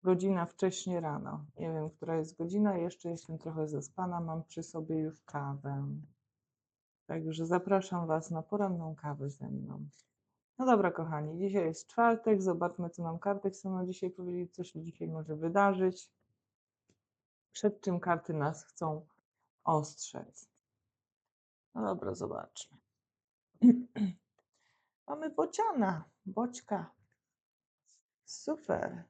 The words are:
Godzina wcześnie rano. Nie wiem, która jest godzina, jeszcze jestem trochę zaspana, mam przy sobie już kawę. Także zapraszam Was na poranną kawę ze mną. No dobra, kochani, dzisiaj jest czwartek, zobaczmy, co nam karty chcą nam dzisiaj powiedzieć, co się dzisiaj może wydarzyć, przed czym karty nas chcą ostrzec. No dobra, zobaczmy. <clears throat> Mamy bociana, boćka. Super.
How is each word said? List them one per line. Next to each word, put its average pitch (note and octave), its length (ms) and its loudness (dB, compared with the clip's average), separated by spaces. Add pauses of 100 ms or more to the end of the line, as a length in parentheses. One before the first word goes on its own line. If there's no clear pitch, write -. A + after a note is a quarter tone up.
Godzina F#3 420 4
wcześnie F#3 560 0
rano. D3 440 -4 (140)
Nie E3 120 -2
wiem, D#3+ 180 -2
która E3 260 -4
jest D#3+ 220 -2
godzina, G3 400 2
jeszcze E3+ 320 -4
jestem E3 280 -8
trochę D#3+ 300 -4
zaspana, E3+ 520 -4
mam D#3+ 240 -4
przy E3 200 -10
sobie D#3+ 320 -6
już D#3 260 -2
kawę. C#3 680 -6 (1160)
Także D#3+ 400 -4
zapraszam F3+ 640 2
Was D#3+ 240 0
na D#3+ 100 -2
poranną F3 540 -2
kawę C#3+ 340 -6
ze C3+ 200 -10
mną. - 360 -8 (720)
No B3+ 80 0
dobra, G3+ 260 6
kochani, D#3+ 460 -4
dzisiaj F#3+ 280 2
jest D#3+ 220 -4
czwartek, A3+ 540 4
zobaczmy, F3 480 0
co F3 140 -8
nam E3 160 -4
karty G3+ 300 0
chcą F#3+ 260 -4
nam F#3 120 -2
dzisiaj F#3 220 -4
powiedzieć, F3+ 460 -6
co F3 80 -8
się D#3+ 180 -10
dzisiaj E3 260 -8
może D#3 280 -6
wydarzyć, F#3 760 2 (1400)
przed G#3 300 0
czym F3 180 0
karty E3+ 340 0
nas D3+ 300 -2
chcą D#3 420 -4 (580)
ostrzec. - 840 -2 (1300)
No A#3 60 -4
dobra, F#3+ 340 -2
zobaczmy. - 640 -10 (840)
<clears throat> - 1500 2
Mamy D4+ 220 -4
bociana, D4+ 800 2 (160)
boćka. G#3 680 -4 (1300)
Super. - 840 -4